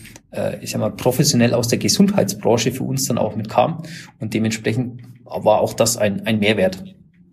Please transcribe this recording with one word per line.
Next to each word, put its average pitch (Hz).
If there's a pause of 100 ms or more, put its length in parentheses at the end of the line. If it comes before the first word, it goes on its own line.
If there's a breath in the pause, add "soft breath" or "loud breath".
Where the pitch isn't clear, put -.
(320 loud breath)
äh, 104
ich -
sag 117
mal, 107
professionell 120
aus 117
der 110
Gesundheitsbranche 127
für -
uns 131
dann 117
auch -
mitkam 117 (380 loud breath)
und 110
dementsprechend 113 (220)
war -
auch -
das 117
ein, 98
ein 110
Mehrwert. 101 (500)